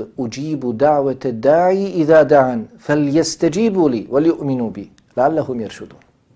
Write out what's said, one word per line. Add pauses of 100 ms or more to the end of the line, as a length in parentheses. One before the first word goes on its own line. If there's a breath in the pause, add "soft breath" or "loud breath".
(200)
أُجِيبُ (160)
دَعْوَةَ
الدَّاعِ (300)
إِذَا
دَعَانِ (200)
فَلْيَسْتَجِيبُوا
لِي
وَلْيُؤْمِنُوا
بِي (320)
لَعَلَّهُمْ
يَرْشُدُونَ." (320)